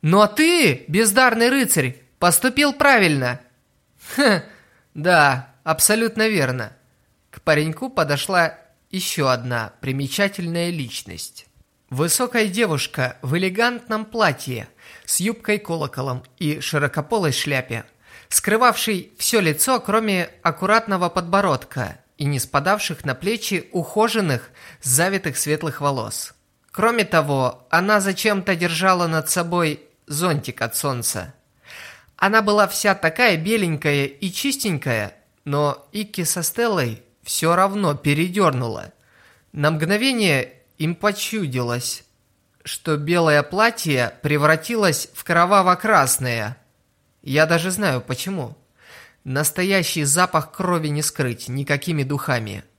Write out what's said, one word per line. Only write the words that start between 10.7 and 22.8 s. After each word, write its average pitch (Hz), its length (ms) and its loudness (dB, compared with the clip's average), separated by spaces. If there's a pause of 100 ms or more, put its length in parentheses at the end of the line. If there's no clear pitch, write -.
Высокая 214 580 0
девушка 165 720 -2
в 139 160 -2
элегантном 220 680 -2
платье 143 640 -2 (360)
с - 140 -2
юбкой-колоколом 170 1040 -4 (140)
и 143 240 -4
широкополой 147 720 -2
шляпе, 127 500 -4 (460)
скрывавшей 220 880 2
всё - 240 0
лицо, 175 400 2
кроме 202 480 0 (120)
аккуратного 190 680 0
подбородка 170 880 -2 (180)
и 147 80 -4
не 139 140 0
спадавших 180 640 -2